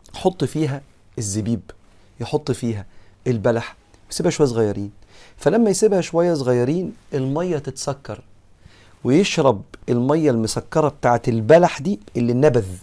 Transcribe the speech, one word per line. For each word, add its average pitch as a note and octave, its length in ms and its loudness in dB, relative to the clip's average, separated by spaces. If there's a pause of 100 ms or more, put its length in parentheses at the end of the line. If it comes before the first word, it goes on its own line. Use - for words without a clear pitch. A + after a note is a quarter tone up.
(160)
يحط - 280 -2
فيها C#3 380 -2 (360)
الزبيب، G#2 440 -4 (580)
يحط C#3+ 320 -4
فيها A2+ 340 -6 (420)
البلح، A#2 480 -2 (360)
يسيبها E3+ 200 -2
شويه D3 160 2
صغيرين، G#2 440 -2 (460)
فلما G#3+ 320 2
يسيبها G3 320 2
شويه E3+ 320 0
صغيرين C3+ 600 0 (200)
الميه D3 440 -2
تتسكر، C#3 640 -10 (840)
ويشرب C3+ 580 2 (280)
الميه C#3 420 2
المسكره A#2 560 -2
بتاعت A#2+ 420 0
البلح B2 500 4
دي F#3 200 -4 (180)
اللي A#2+ 160 0
نبذ، B2+ 320 4 (180)